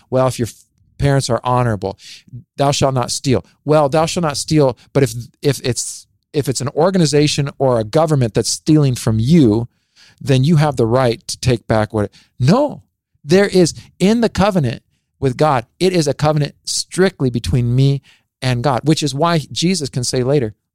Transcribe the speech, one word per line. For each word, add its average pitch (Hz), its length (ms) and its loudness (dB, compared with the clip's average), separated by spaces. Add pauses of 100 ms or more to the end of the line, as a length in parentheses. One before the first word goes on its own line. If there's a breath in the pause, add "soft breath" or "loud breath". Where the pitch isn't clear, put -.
"Well, 127 180 0
if 123 100 -6
your 120 100 -4
f-, - 180 -20 (320)
parents 139 320 0
are 113 140 -2
honorable, 117 540 -2 (600 loud breath)
thou 139 140 0
shalt 139 220 0
not 123 180 -2
steal." 123 340 -2 (180 soft breath)
Well, 151 260 2
"Thou 160 160 0
shalt 175 180 -4
not 147 140 -4
steal," 143 400 0 (140 soft breath)
but 139 120 0
if, 120 100 0 (280)
if 143 200 -2
it's, - 440 -8 (280)
if 143 160 -2
it's 131 120 -4
an 131 80 -4
organization 151 880 0
or 127 220 2
a 110 60 -2
government 143 480 0
that's 117 160 0
stealing 147 460 2
from 110 240 -2
you, 120 480 4 (540 soft breath)
then 131 220 2
you 160 140 4
have 147 180 2
the 120 100 2
right 120 420 0
to - 120 -12
take - 260 -2
back 110 280 0
what, 104 180 -2 (260 soft breath)
no. 226 460 0 (420)
There 190 220 2
is, 180 260 2 (260 loud breath)
in 214 200 2
the 226 100 2
covenant 180 540 0 (340)
with 135 200 -2
God, 143 280 0 (140)
it 180 140 0
is 160 160 0
a 131 40 0
covenant 151 420 0 (100)
strictly - 640 -2
between 120 440 -2
me 139 280 2 (400 soft breath)
and 123 200 -2
God, 131 220 0
which 156 180 0
is 135 140 -4
why 165 240 0 (120)
Jesus 165 380 -2
can 123 140 -6
say 127 200 -4
later, 123 320 -2 (200)